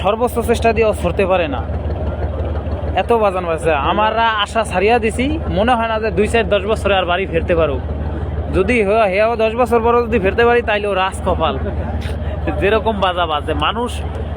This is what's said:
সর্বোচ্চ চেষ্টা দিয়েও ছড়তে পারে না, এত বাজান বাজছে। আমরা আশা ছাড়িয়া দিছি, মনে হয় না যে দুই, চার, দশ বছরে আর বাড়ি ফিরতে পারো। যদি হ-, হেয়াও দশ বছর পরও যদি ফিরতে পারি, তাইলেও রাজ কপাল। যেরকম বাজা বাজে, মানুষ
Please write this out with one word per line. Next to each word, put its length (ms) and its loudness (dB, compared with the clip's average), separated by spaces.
সর্বোচ্চ 380 0
চেষ্টা 340 2
দিয়েও 200 2
ছড়তে 240 2
পারে 220 2
না, 120 -4
এত 160 0
বাজান 320 2
বাজছে। 280 0
আমরা 540 2
আশা 200 -2
ছাড়িয়া 340 2
দিছি, 400 0
মনে 260 2
হয় 140 0
না 120 -2
যে 100 -2
দুই, 180 2
চার, 200 0
দশ 180 2
বছরে 280 0
আর 100 2
বাড়ি 220 0
ফিরতে 280 0
পারো। 240 2
যদি 280 2
হ-, 280 4
হেয়াও 260 2
দশ 180 0
বছর 260 2
পরও 260 2
যদি 140 0
ফিরতে 240 2
পারি, 180 4
তাইলেও 320 -2
রাজ 220 0
কপাল। 280 0
যেরকম 400 0
বাজা 260 0
বাজে, 280 -2
মানুষ 360 -2